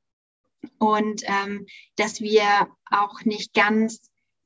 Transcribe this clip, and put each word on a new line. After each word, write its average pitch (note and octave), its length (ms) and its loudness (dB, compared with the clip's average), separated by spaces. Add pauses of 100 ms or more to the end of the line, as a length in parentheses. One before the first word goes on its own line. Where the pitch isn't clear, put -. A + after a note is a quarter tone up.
(800)
und, G#3+ 460 0
ähm, G3 420 -4 (300)
dass - 240 -4
wir G#3 480 2 (220)
auch G3+ 340 -2
nicht G#3 300 -4
ganz A3 560 0 (360)